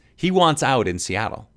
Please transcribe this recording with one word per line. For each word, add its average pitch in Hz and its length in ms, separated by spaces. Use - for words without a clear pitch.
He 180 160
wants 175 320
out 123 260
in 90 100
Seattle. - 580